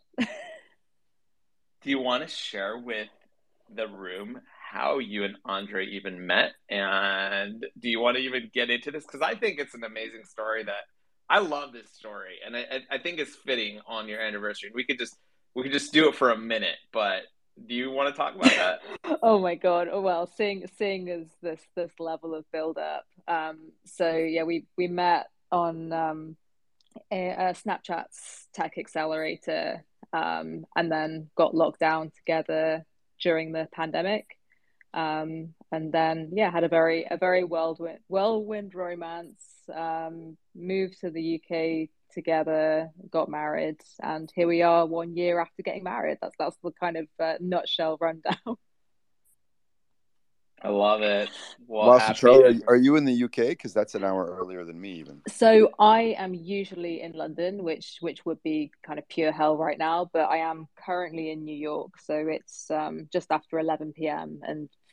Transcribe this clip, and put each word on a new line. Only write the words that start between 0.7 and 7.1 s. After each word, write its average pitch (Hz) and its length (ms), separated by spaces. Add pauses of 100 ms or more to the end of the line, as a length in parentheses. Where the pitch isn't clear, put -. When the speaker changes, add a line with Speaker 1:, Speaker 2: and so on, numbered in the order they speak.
Speaker 2:
you 139 100
wanna 127 280
share 104 500
with 113 300 (640)
the 110 140
room 98 540 (280)
how 95 300
you 104 240
and 98 220
Andre 98 400
even 95 420
met? 92 240 (180)
And 98 960 (140)